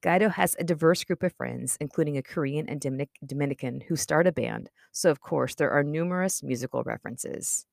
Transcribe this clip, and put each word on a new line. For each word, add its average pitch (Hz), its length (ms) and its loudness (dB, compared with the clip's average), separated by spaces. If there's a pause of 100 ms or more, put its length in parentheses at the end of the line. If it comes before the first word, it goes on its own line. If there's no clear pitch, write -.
Guido 185 260 6
has 185 280 2
a - 60 -4
diverse 165 400 4
group - 180 -4
of 180 120 0
friends, 123 460 -6
including 147 380 0
a 131 60 -4
Korean 147 440 -4
and 143 140 -8
Dominic-, 135 420 -4
Dominican 135 580 -4
who - 140 -4
start 156 300 4
a 180 60 6
band, 113 400 -4 (200)
so - 200 2
of 139 100 0
course 135 320 -2
there 147 160 0
are 143 140 4
numerous 175 580 -2
musical 127 400 -4
references. - 920 -6